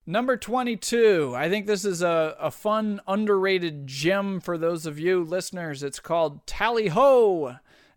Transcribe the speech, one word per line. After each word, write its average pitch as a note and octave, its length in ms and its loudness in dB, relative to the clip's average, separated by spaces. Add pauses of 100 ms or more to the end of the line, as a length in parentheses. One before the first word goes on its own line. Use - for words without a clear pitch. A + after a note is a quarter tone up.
Number A#3+ 300 0
twenty-two, A3 1000 2
I D3+ 120 -2
think G3+ 180 -2
this G3+ 180 -2
is F3+ 180 -2
a, E3 380 2
a D#3 100 -2
fun, G#3+ 560 -2
underrated F#3+ 800 0
gem F3+ 540 -2
for F3 180 -6
those E3 260 -2
of D3 140 -8
you F3+ 240 0
listeners. E3 600 -6
It's C#3 180 -8
called D#3+ 460 -2
Tally A3 420 0
Ho! G3 680 4 (400)